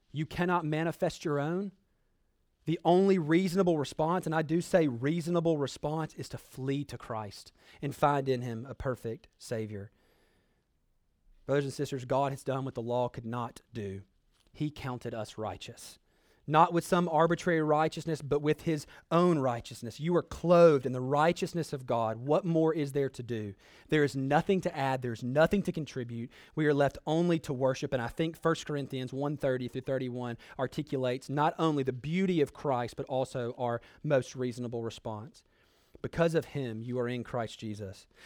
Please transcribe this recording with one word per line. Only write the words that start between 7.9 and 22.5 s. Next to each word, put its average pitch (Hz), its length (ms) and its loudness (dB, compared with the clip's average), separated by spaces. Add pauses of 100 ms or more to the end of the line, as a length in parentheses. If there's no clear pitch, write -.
find 143 360 2
in 127 140 0
him 120 240 -8
a 127 100 -12
perfect 117 500 -8 (100)
Savior. 107 540 -8 (1500)
Brothers 143 200 0
and 135 100 -6
sisters, 135 300 -4
God 131 260 0
has 139 140 -10
done 131 200 -2
what 131 120 -8
the 120 40 -6
law 120 280 -2
could 120 180 -10
not 117 360 -8 (100)
do. 101 300 -8 (500)
He 151 180 -6
counted 123 420 -8
us 110 240 -8
righteous. - 640 -10 (480)
Not 165 280 6
with 170 100 2
some 175 240 2
arbitrary 165 540 2
righteousness, 156 580 0
but 143 220 0
with 151 220 0
his 156 220 -2 (240)
own 170 280 4
righteousness. 120 600 -4
You 165 160 0
are 160 80 4
clothed 165 640 8
in 127 80 0
the 127 80 -2
righteousness 156 720 0
of 131 140 -10
God. 113 320 0
What 147 260 2
more 160 300 2